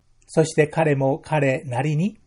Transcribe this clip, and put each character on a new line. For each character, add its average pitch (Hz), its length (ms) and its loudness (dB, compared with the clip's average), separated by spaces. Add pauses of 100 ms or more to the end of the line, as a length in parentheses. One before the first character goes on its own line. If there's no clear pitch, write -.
(280)
そ - 160 2
し 151 120 -4
て 151 120 4
彼 151 280 0
も 135 240 0
彼 139 460 -2
な 120 160 -4
り 151 140 -2
に 196 320 -2